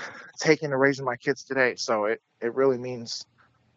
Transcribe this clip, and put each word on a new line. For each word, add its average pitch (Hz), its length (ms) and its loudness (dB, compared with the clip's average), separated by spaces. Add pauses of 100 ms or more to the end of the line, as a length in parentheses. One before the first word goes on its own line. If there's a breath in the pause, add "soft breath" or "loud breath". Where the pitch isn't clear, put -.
(380 loud breath)
take 151 240 4
into 143 160 -2
raising 135 260 2
my 120 120 -2
kids - 280 -4
today. 131 320 2
So 107 300 0
it, 110 140 -2 (200)
it 113 140 -4
really 131 240 4
means 123 480 -10 (500)